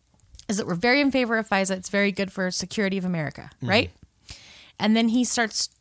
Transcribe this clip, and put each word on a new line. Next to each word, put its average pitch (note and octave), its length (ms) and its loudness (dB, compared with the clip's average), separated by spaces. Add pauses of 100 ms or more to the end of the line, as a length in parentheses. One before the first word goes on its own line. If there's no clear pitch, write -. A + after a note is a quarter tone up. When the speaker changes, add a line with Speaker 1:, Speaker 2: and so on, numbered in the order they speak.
(480)
Speaker 1:
is G3 100 0
that - 100 -2
we're F3 80 -2
very A#3+ 260 2
in C#4 100 2
favor A#3 260 0
of A3 120 -2
fisa. G3 220 0
It's F#3 180 -6
very G3+ 220 2
good F#3+ 200 -4
for F#3 200 -4
security F#3+ 460 -2
of F#3 80 -4
America, E3+ 520 -4
Speaker 2:
Mm-hmm. - 120 -6
Speaker 1:
right? G3 220 2 (880)
And G#3+ 160 4
then A3+ 140 4
he A#3+ 140 2
starts, - 460 0 (120)